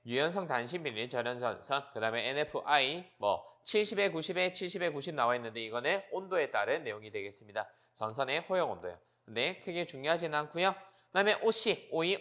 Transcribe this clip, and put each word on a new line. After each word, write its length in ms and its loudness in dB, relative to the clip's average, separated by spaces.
유연성 420 0
단신 360 -2
비닐 260 -4
절연 300 -2
전선, 540 -2
그다음에 340 0
엔에프아이, 800 2
뭐 380 0
칠십에 440 2
구십에 420 0
칠십에 380 -2
구십 220 -6
나와 220 4
있는데 260 -4
이거는 400 0
온도에 400 0
따른 340 2
내용이 260 -8
되겠습니다. 580 -6
전선의 520 -2
호영 240 2
온도요. 260 -6
근데 340 -2
크게 260 -4
중요하진 480 -2
않고요. 400 2
그다음에 340 4
오씨, 500 2
오이, 300 2